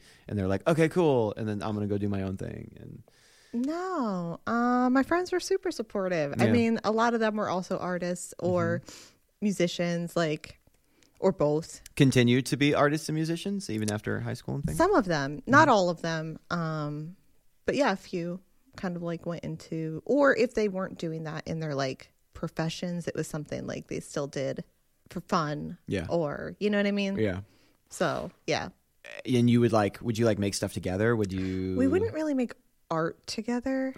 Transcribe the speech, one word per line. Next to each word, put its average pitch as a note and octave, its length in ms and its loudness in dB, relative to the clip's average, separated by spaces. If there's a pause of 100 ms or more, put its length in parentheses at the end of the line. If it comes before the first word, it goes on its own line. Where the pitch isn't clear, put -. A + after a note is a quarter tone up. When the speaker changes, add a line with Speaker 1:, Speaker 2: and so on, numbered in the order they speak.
(280)
Speaker 1:
and G#2 100 -2
they're F#2+ 100 0
like, G2 180 0
"Okay, D#3+ 220 4
cool, C3+ 480 2
and A2 100 -6
then G#2 160 -4
I'm G#2 120 -2
gonna G#2 140 -2
go G2+ 100 0
do G2+ 100 0
my G2 140 -2
own F#2+ 160 -4
thing"? - 420 -10
And - 220 -16 (500)
Speaker 2:
No. B3+ 960 -4
Uh, B3 420 2
my C4 140 4
friends F4 280 0
were F4+ 100 0
super F#4+ 300 -2
supportive. F3+ 680 -2
I A#3 80 6
Speaker 1:
Yeah. A3+ 60 6
Speaker 2:
mean, A3+ 320 2
a G3+ 80 4
lot A#3 200 2
of A#3 80 0
them G#3+ 160 2
were G#3 140 -2
also F3+ 260 -2
artists F3+ 640 -4
or E3+ 480 2
Speaker 1:
Mm-hmm. - 80 -18 (480)
Speaker 2:
musicians, F3 760 0
like, D#3+ 420 -2 (600)
or F#3+ 140 2
both. D3+ 500 0 (140)
Speaker 1:
Continue B2+ 460 6
to - 140 -2
be C#3+ 180 4
artists D3 360 2
and D#3 60 -2
musicians E3 520 -4
even G#2+ 240 -2
after G#2+ 280 -2
high A#2+ 140 -6
school B2+ 200 -10
and C#3 100 -4
things? D#3 140 -4
Speaker 2:
Some F#4+ 160 4
of C#4 100 4
them, D3 420 -2
not C4+ 220 8
Speaker 1:
Mm-hmm. - 80 4
Speaker 2:
all F3+ 140 4
of E3 100 -4
them. D#3+ 380 -4 (120)
Um, D#3 680 -4 (500)
but - 80 0
yeah, C4 180 2
a G3 40 0
few F3 440 -6 (360)
kind F3+ 200 -4
of, E3+ 60 -8
like, E3+ 240 -6
went E3+ 160 -6
into, D#3+ 640 -6
or C#4 300 4
if B3 180 2
they G#3+ 140 2
weren't F#3 280 -6
doing D#3+ 280 -6
that D#3 220 -8
in D#3+ 120 -4
their, D#3 160 -4
like, C3+ 380 -4 (220)
professions, E3 760 -4
it - 80 -6
was D#3+ 100 -4
something, - 400 -8
like, - 220 -8
they - 100 -6
still C#3+ 300 -6
did C3+ 340 -6 (460)
for F3+ 140 -8
fun D#3 540 -2 (120)
Speaker 1:
Yeah. F#2 200 -2
Speaker 2:
or, D#3 520 -2
you G#3 100 2
know G#3 80 2
what G3+ 80 2
I G3+ 60 2
mean? G3+ 260 -2
Speaker 1:
Yeah. G2 220 0 (480)
Speaker 2:
So, D3+ 420 -2 (160)
yeah. D3+ 220 -2 (580)
Speaker 1:
And A#2+ 240 6
you A#2+ 100 8
would, A#2 120 6
like, G#2 280 4
would A#2+ 160 -4
you, A#2 80 2
like, G#2+ 140 4
make G2+ 160 0
stuff - 180 -4
together? G2 440 0
Would G2+ 160 0
you F#2 440 -2
Speaker 2:
We C4+ 120 2
wouldn't F#4+ 260 0
really D#4 200 -2
make B3 180 -2 (400)
art D#3+ 340 -2
together. C4 720 -4